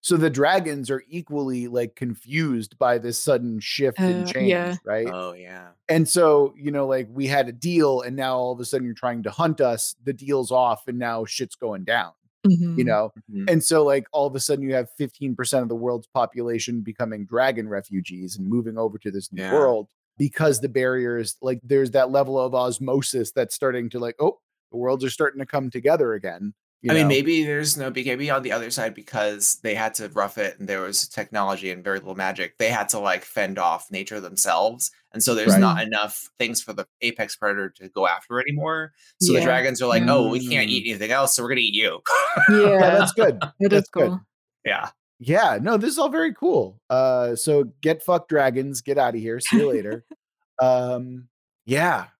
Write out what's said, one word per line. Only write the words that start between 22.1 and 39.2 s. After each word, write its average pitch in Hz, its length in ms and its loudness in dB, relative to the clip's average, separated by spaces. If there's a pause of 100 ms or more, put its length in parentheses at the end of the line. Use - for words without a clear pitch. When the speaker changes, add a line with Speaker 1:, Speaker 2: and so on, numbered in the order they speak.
Speaker 1:
of 127 160 0
osmosis 127 760 0
that's 123 220 -2
starting 123 380 -2
to, 123 80 -6
like, 120 200 -4
"Oh, 156 200 0 (320)
the 113 60 -10
worlds 127 280 0
are 131 60 0
starting 135 280 -2
to 135 60 -8
come 135 240 -4
together 135 440 2
again," 95 400 -6 (300)
you 143 80 0
Speaker 3:
I 156 40 4
mean, 160 80 4
Speaker 1:
know? 143 60 4
Speaker 3:
maybe 151 340 2
there's 147 340 -2
no 131 140 -6
B 127 120 -6
K 127 120 -2
B 143 140 -4
on 135 140 0
the 120 80 -4
other 117 200 -4
side 113 240 -4
because 104 680 -2
they 107 120 -2
had 110 200 -2
to 107 140 -8
rough 101 300 -2
it 98 200 -4
and 98 80 -12
there 98 140 -4
was 95 260 -4
technology 98 640 -4
and 90 120 -12
very 98 160 -4
little 95 160 -12
magic. 95 420 -6
They 113 120 0
had 110 200 -2
to, 110 100 -2
like, 95 240 -2
fend 95 360 -4
off 85 320 0
nature 101 280 -8
themselves. 95 720 -2 (220)
And 113 100 -4
so 123 120 2
there's 107 180 4
Speaker 1:
Right. 98 60 8
Speaker 3:
not 92 180 4
Speaker 2:
Mm-hmm. 110 100 -2
Speaker 3:
enough 107 420 -4 (100)
things 117 220 -2
for 110 120 -12
the 98 120 -8 (160)
apex 113 340 -4
predator 101 340 -4
to 95 200 -20
go 95 180 0
after 92 320 -2
anymore. 156 540 -4 (280)